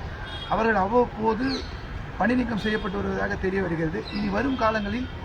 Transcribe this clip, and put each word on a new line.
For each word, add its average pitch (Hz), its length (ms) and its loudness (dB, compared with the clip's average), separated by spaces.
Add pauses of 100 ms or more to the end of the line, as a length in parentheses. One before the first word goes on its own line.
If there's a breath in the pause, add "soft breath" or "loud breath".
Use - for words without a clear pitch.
(480)
அவர்கள் 220 260 4
அவ்வப்போது 226 840 2 (580)
பணி 233 160 4
நீக்கம் 233 240 2
செய்யப்பட்டு 214 380 -2
வருவதாக 196 380 -2
தெரிய 190 280 0
வருகிறது. 170 420 -2 (100)
இனி 208 140 0
வரும் 240 280 2
காலங்களில் 220 520 0 (160)